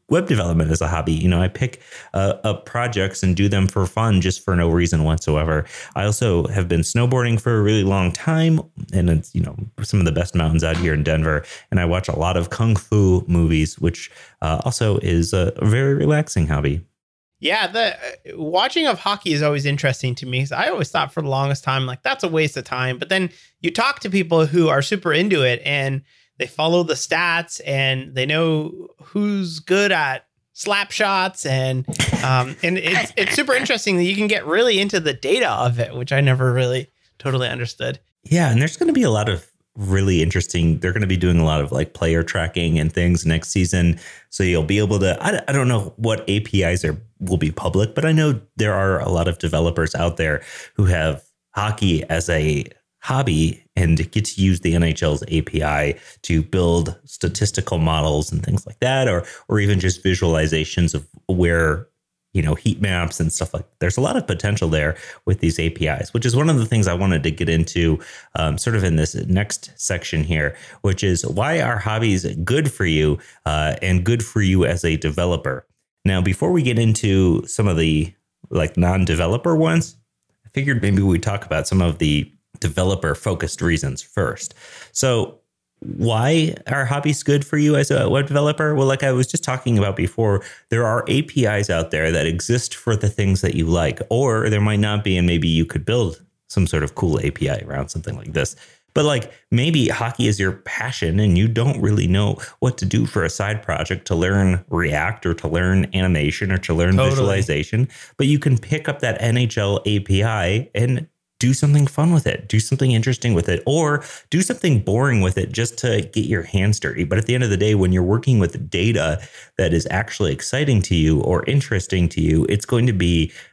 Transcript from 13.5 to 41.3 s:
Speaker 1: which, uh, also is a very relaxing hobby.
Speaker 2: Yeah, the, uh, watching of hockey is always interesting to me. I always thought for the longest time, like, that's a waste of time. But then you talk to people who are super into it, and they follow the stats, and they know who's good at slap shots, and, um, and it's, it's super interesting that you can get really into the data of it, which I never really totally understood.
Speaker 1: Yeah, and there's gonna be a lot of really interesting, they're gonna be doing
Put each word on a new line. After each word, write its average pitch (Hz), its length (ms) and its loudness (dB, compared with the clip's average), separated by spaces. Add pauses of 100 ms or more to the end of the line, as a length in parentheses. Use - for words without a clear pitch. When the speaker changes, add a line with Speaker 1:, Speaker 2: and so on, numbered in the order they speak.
Speaker 1:
which, - 320 -4 (300)
uh, 78 240 -2
also 110 340 0
is 85 360 0
a 90 260 0
very 131 340 2
relaxing 147 520 0
hobby. 73 340 -2 (600)
Speaker 2:
Yeah, 190 280 0
the, 208 260 -2
uh, - 420 -14
watching 190 520 0
of 214 100 0
hockey 196 340 -2
is 147 100 0
always 147 220 0
interesting 135 520 -2
to 135 100 -12
me. 127 260 -2
I 220 180 -2
always 214 200 -4
thought 143 220 -2
for 160 100 -6
the 147 60 -4
longest 139 340 -2
time, 131 240 -2
like, 127 160 -10
that's 262 220 -4
a 180 40 -2
waste 156 280 0
of 135 80 -6
time. 127 340 -4
But - 120 -10
then 190 200 0 (300)
you 165 100 -4
talk 254 300 -2
to 202 100 -8
people 165 360 2
who 160 220 2
are 139 140 2
super 175 300 -2
into 170 300 2
it, 123 220 0
and 139 380 -2 (360)
they 127 100 -6
follow 170 340 0
the 156 120 -2
stats, 170 680 -4
and 135 520 -2
they 131 100 0
know 160 600 -2 (120)
who's 196 600 -4
good 196 320 2
at 143 340 -2 (260)
slap 202 380 -4
shots, 190 560 -2
and, 131 400 -2 (380)
um, 131 400 0
and 175 120 -2
it's, 196 400 -2
it's - 200 -2
super 277 180 0
interesting 226 440 0
that 175 60 2
you 190 120 0
can 208 100 0
get 208 180 -2
really 196 360 2
into 196 180 0
the 151 160 0
data 190 340 0
of 120 300 0
it, - 160 -4
which 127 160 -8
I 139 100 2
never 127 320 2
really 123 380 -2 (300)
totally 131 280 -2
understood. 123 520 -8 (240)
Speaker 1:
Yeah, 160 260 2
and 117 100 4
there's 156 160 -2
gonna 339 160 0
be 269 120 2
a 147 60 4
lot 107 180 2
of 87 180 -4 (300)
really 95 460 2
interesting, 82 580 0
they're 90 120 0
gonna 104 140 -2
be 92 100 2
doing 87 220 2